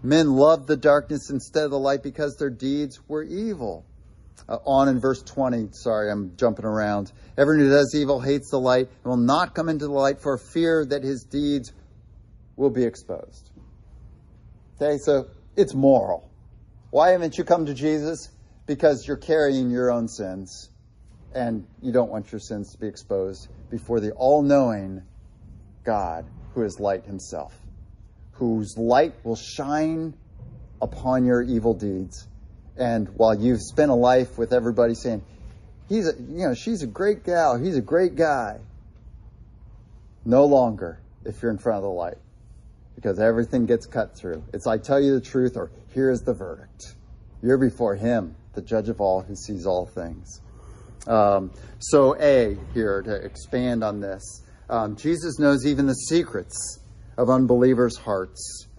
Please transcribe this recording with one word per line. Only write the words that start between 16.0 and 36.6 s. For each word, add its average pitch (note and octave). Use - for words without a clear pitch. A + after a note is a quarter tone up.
Why D#3+
haven't F3
you E3+
come E3
to C#3+
Jesus? D3+
Because D3
you're C#3
carrying C#3
your B2
own A#2
sins, F#2+
and A#2
you B2+
don't A#2
want -
your G#2+
sins G2+
to -
be A2
exposed F#2+
before A#2
the G#2+
all-knowing C3
God, F2+
who B2
is G2+
light G2
himself, F2+
whose A2+
light A#2+
will A2+
shine D#3
upon B2+
your B2
evil A#2
deeds. F#2+
And A#2
while A2
you've A2+
spent D3+
a -
life B2
with A#2
everybody A#2
saying, A2+
"He's G3+
a, D3+
you D#3
know, B2
she's A3